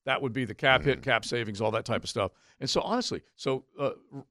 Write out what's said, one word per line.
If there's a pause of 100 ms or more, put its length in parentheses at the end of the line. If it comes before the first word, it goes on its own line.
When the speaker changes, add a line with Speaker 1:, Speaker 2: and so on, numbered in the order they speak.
Speaker 1:
that
would
be
the
cap
hit,
Speaker 2:
Mm-hmm.
Speaker 1:
cap
savings,
all
that
type
of
stuff. (300)
And
so
honestly, (120)
so, (140)
uh, (240)
r-,